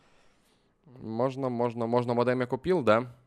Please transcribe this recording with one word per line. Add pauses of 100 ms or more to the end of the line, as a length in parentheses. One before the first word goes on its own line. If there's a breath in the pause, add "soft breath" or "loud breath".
(840 soft breath)
Можно,
можно,
можно.
Модем
я
купил,
да? (120)